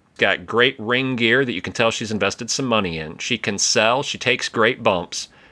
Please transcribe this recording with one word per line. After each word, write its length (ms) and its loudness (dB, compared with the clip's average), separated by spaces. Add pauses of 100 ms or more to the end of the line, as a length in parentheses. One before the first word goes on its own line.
(180)
got 280 2
great 340 2
ring 360 -2
gear 300 4
that 80 -4
you 80 -6
can 120 -8
tell 180 2
she's 200 -6
invested 380 -2
some 160 -2
money 320 0
in. 220 -10
She 180 -4
can 200 -4
sell, 460 2
she 140 -8
takes 320 -2
great 320 2
bumps, 460 0 (240)